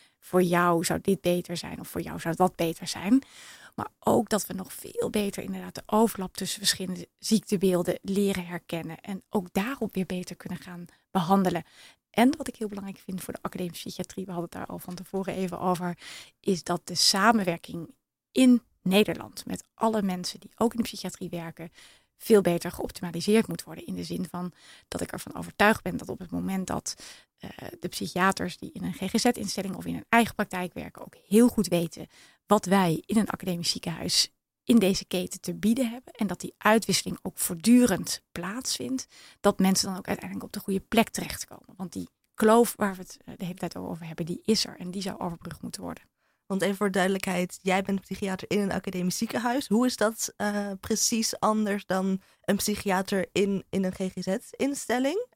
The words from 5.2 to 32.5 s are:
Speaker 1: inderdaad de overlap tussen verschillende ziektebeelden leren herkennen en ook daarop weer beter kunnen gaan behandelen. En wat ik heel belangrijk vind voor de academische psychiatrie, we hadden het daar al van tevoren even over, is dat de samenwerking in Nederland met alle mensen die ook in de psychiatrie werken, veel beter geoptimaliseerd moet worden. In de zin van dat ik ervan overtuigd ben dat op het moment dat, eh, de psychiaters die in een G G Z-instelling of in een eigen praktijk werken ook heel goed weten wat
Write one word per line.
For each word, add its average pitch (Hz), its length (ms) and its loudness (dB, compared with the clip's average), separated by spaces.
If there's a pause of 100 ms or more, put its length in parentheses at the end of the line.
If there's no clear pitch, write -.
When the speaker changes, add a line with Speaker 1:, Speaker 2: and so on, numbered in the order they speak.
Speaker 1:
inderdaad 185 320 -8
de - 120 -10
overlap 214 500 2
tussen - 220 -6
verschillende 185 500 -4 (100)
ziektebeelden 185 840 2
leren 196 440 0
herkennen 165 540 -8
en 190 280 -10
ook 180 240 -2
daarop 220 420 -2
weer 185 120 -2
beter 180 300 -8
kunnen 175 220 -10
gaan 175 260 -14 (260)
behandelen. 180 540 2 (460)
En 240 260 4
wat - 120 -8
ik - 80 -12
heel 214 120 -6
belangrijk 196 300 -10
vind 185 240 -8
voor - 100 -10
de - 100 -12
academische 180 440 -8
psychiatrie, 185 380 -10
we 190 60 -14
hadden 170 200 -6
het - 80 -12
daar - 100 -10
al 180 100 -10
van 180 160 -12
tevoren 190 400 -6
even 185 260 -4
over, 175 380 -2 (420)
is 185 220 0
dat 175 220 -2
de 175 100 -10
samenwerking 190 1000 2 (380)
in 247 300 8 (200)
Nederland 190 640 0
met - 180 -8 (100)
alle 220 280 0
mensen 180 380 -4
die - 160 -20
ook 233 160 2
in - 40 -8
de 233 80 0
psychiatrie 185 440 -10
werken, 165 420 -10 (460)
veel 208 240 8
beter 175 320 2
geoptimaliseerd 185 760 0
moet 165 160 -10
worden. 165 220 -14
In 185 80 -8
de 180 100 -8
zin 175 240 -6
van 175 240 -8 (360)
dat - 120 -8
ik - 120 -6
ervan - 220 -10
overtuigd - 480 2
ben 175 140 -4
dat 165 120 -8
op - 100 -8
het 180 120 -14
moment 180 360 -4
dat, - 280 -6 (440)
eh, - 100 -14 (320)
de - 80 -8
psychiaters 185 680 -2
die - 160 -14
in - 120 -12
een 180 100 -4
G 190 160 -6
G 226 100 2
Z-instelling 202 540 -2
of 165 100 -12
in 170 100 -6
een - 140 -10
eigen 233 260 4
praktijk 180 400 -4
werken - 280 -12
ook - 140 -18 (120)
heel 233 200 10
goed 226 200 2
weten 170 380 0 (400)
wat 208 180 4